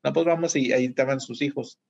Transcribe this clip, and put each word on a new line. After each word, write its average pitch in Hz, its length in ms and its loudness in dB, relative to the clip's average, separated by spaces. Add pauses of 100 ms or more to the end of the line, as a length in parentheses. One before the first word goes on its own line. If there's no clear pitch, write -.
No, 147 80 0
pues 165 140 2
vamos", 165 280 2
y 131 180 2
ahí 127 140 4
estaban 135 340 0
sus 127 220 -12
hijos. 139 360 -6 (120)